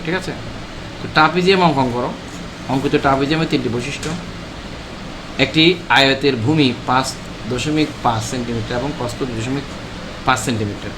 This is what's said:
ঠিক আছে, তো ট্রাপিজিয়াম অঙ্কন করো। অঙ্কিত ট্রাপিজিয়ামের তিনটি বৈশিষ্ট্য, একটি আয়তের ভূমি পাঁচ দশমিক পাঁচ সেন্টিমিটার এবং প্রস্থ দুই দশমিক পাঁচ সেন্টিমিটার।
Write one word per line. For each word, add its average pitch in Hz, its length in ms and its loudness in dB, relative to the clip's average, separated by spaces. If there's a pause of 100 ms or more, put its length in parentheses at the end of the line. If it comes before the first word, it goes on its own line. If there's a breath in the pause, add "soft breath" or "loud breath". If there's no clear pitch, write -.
ঠিক 165 160 -2
আছে, 165 120 -6 (680)
তো - 60 -8 (100)
ট্রাপিজিয়াম 180 520 4
অঙ্কন 135 280 4
করো। 127 140 0 (640)
অঙ্কিত 135 200 2 (120)
ট্রাপিজিয়ামের 139 460 2
তিনটি 127 240 2
বৈশিষ্ট্য, 139 340 -4 (1300)
একটি 156 200 4 (260)
আয়তের 135 460 6
ভূমি 139 320 4 (200)
পাঁচ 127 200 2 (420)
দশমিক 147 400 0 (140)
পাঁচ 113 180 2 (100)
সেন্টিমিটার 120 480 -4
এবং 139 180 -2
প্রস্থ 120 300 -4
দুই 120 120 -4
দশমিক 131 260 -2 (600)
পাঁচ 123 200 2
সেন্টিমিটার। 104 520 -2